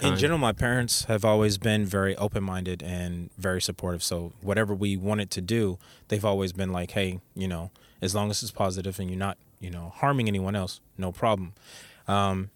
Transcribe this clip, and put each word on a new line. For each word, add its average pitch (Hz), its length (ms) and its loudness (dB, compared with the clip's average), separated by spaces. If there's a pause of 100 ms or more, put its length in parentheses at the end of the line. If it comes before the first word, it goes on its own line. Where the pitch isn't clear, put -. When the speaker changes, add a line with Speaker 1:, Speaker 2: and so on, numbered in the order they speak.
Speaker 1:
in 143 100 4
Speaker 2:
time? - 60 2
Speaker 1:
general, 156 220 2
my 120 140 4
parents 120 520 2
have 107 200 0
always 107 320 6
been 107 280 2
very 98 320 2
open-minded 92 680 -2
and 87 540 -4
very 92 240 0
supportive. 90 420 -2
So 85 380 -4
whatever 101 320 2
we 98 240 0
wanted 101 340 -2
to 92 100 -4
do, 98 360 0 (320)
they've 104 160 0
always 98 260 2
been 92 200 -2
like, 90 200 -4
"Hey, 92 280 0 (160)
you 95 120 -4
know, 87 240 -6 (300)
as 95 140 0
long 104 140 2
as 104 140 -2
it's 110 80 -8
positive 95 480 -2
and 92 100 -4
you're 92 100 -4
not, 98 180 -2 (220)
you 87 100 -10
know, 85 260 -10
harming 139 320 2
anyone 98 280 0
else, 92 260 -4 (160)
no 92 140 -2
problem." 98 420 2 (540)
Um, 98 480 2